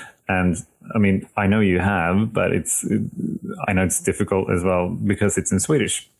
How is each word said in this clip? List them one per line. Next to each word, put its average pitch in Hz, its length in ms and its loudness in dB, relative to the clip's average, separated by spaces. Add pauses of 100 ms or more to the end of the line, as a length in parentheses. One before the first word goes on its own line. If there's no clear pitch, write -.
(280)
And 90 300 2 (360)
I 113 40 -2
mean, 98 300 2 (100)
I 101 100 2
know 104 120 4
you 92 200 4
have, 95 540 0
but 92 180 0
it's, - 320 -2 (840)
I 98 60 0
know 92 100 2
it's - 180 -2
difficult 95 480 0
as 90 140 0
well 90 260 0
because 101 480 0
it's - 140 -4
in 98 80 2
Swedish. - 500 -2 (100)